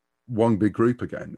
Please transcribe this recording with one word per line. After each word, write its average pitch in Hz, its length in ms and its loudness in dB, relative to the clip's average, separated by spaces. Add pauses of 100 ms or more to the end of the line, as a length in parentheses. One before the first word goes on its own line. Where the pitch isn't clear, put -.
(280)
one 117 280 2
big 95 160 2
group 120 300 0
again. - 360 -10